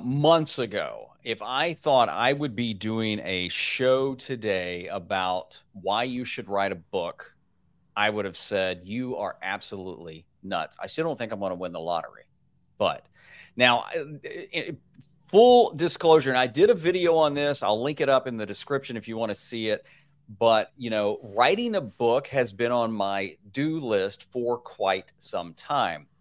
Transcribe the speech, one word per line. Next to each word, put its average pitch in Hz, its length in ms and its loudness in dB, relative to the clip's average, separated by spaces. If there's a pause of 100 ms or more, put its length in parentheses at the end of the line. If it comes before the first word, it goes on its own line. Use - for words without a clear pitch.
months 147 560 2
ago, 76 520 -6 (120)
if 113 180 -6
I 135 320 -2
thought 131 360 4
I 117 240 2
would 143 200 -4
be 117 200 -2
doing 107 500 -4
a 90 240 -2
show 131 680 0
today 92 760 -4
about 92 840 -4
why 101 320 -2
you 127 220 -6
should 104 240 -8
write 98 240 0
a - 20 -10
book, - 580 -8 (640)
I 104 140 2
would 104 160 -2
have 92 100 -8
said, 92 480 -2
"You 120 320 -8
are 95 260 -6
absolutely 90 840 -10 (180)
nuts." 92 380 -4
I 95 60 -8
still 160 180 -4
don't 151 120 -4
think 110 140 -8
I'm 104 80 -8
gonna 92 160 -4
win 90 160 -6
the 85 80 -10
lottery. 80 440 -6 (540)
But 85 300 -2 (480)
now, 123 300 4
I, 160 180 -6 (500)
I, 160 220 -8 (540)
full 247 460 8
disclosure, 160 540 4
and 127 80 2
I 127 100 4
did 147 240 4
a 226 40 4
video 170 400 2
on 156 180 4
this. 143 300 -2
I'll 107 180 2
link 151 200 -2
it 139 80 2
up 135 180 4
in 120 80 -6
the 107 100 -6
description 127 520 -4
if 101 100 -12
you 113 80 -8
wanna 110 180 -2
see 113 360 -6
it. - 160 -2 (420)
But, 110 480 4
you 120 140 -8
know, 104 340 0
writing 160 520 2
a 185 60 -2
book 120 460 0
has 123 240 0
been 120 220 -2
on 117 180 2
my 98 460 -4 (160)
do 160 260 -4
list 101 500 -2
for 120 280 -2
quite 95 640 -4
some 85 340 -6
time. 90 540 -2 (140)